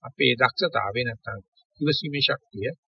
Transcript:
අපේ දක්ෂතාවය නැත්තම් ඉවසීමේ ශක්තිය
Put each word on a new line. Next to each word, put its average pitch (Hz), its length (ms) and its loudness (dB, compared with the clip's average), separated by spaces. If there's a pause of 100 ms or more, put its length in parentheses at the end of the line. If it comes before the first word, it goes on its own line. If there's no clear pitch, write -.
අපේ 135 300 2
දක්ෂතාවය 117 680 0
නැත්තම් 113 380 -6 (400)
ඉවසීමේ 143 440 0
ශක්තිය - 460 -2 (180)